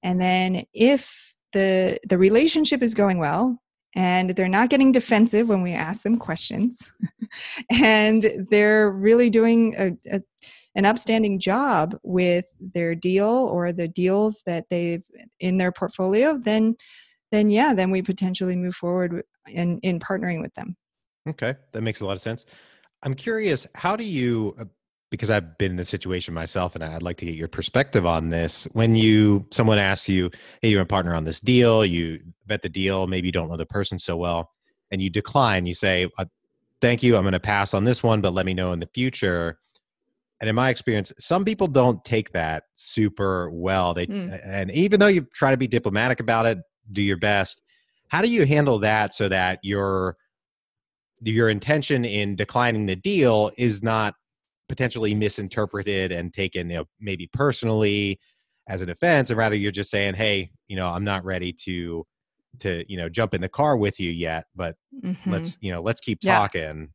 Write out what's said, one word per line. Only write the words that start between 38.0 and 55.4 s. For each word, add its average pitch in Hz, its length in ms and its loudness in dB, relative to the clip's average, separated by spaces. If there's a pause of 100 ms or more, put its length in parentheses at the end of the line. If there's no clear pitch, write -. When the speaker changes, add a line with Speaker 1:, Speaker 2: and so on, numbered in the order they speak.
Speaker 2:
one, 110 200 2
but 95 120 0
let 92 100 -2
me 92 100 -2
know 90 180 -2
in 85 80 -6
the 82 120 -10
future." 92 640 -4 (840)
And 110 100 -4
in 110 60 0
my 127 140 2
experience, 107 480 -2
some 190 260 -2
people 202 240 -2
don't 123 360 2
take 110 280 -2
that 80 320 -4 (100)
super 98 760 -2
well. 90 440 0
They, 87 140 -4
Speaker 1:
Mm. 190 240 -8
Speaker 2:
a-, 95 140 -14
and 95 260 -6
even 190 260 2
though 202 80 6
you 180 260 2
try 135 200 2
to 131 40 2
be 123 120 -2
diplomatic 113 500 0
about 113 280 0
it, 113 120 0 (320)
do 101 120 -4
your 98 160 0
best, 101 420 -2 (480)
how 147 120 0
do 220 60 0
you 143 200 2
handle 139 340 2
that 107 340 2
so 101 140 -2
that 92 340 0
your, 95 540 -2 (1080)
your 113 280 2
intention 131 540 0
in 104 300 -4
declining 110 520 0
the 95 100 -2
deal 120 600 2
is 113 240 -2
not 110 340 -2 (520)
potentially 113 480 -2
misinterpreted 101 960 -4